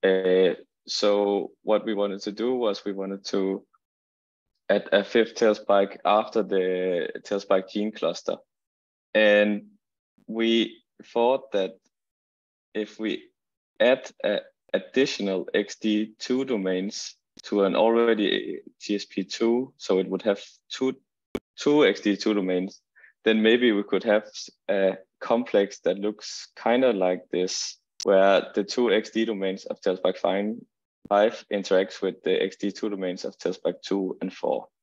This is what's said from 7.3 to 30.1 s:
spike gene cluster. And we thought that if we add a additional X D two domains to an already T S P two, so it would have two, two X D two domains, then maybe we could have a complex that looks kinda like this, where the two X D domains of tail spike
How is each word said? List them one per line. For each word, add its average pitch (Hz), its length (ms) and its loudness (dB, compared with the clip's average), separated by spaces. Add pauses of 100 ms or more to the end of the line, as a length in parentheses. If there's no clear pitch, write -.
spike 95 300 -2
gene 107 240 -4
cluster. - 420 -4 (760)
And 104 540 4 (600)
we 113 540 0 (240)
thought 120 480 0
that 95 240 -2 (960)
if 107 260 -8
we 110 300 -6 (500)
add 123 320 2 (140)
a 104 140 0 (360)
additional 98 800 -2
X 101 220 -2
D 107 420 -2
two 131 280 -4
domains 95 720 -4 (280)
to 104 200 2
an 98 120 2
already 113 840 2 (220)
T 104 140 -4
S 101 100 -6
P - 180 -8
two, 120 540 -2
so 95 220 0
it 90 100 -2
would 92 140 -6
have 101 180 -2 (260)
two, 131 280 -4 (600)
two 147 300 4
X 98 160 2
D 101 160 2
two 110 160 0
domains, 92 480 -2 (420)
then 110 200 2
maybe 120 280 4
we 101 120 0
could 101 200 -2
have 107 240 2 (440)
a 95 260 2 (220)
complex 117 640 0
that 95 180 0
looks - 560 -8
kinda 123 360 2
like 92 300 0 (100)
this, - 460 -4 (240)
where 98 540 4
the 104 80 0
two 120 280 0
X 104 200 0
D 113 140 -2
domains 95 400 -6
of - 140 -8
tail 92 160 -2
spike 92 220 -4